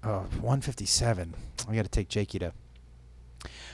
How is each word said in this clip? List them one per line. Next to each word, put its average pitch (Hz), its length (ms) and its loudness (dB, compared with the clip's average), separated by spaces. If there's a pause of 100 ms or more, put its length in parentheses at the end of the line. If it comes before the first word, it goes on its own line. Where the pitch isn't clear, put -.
oh, 98 220 2 (160)
one 131 200 4
fifty-seven. 104 720 2 (360)
I 110 60 2
gotta 104 140 2
take 104 180 2
Jakey 101 320 0
to, 85 140 -2 (1200)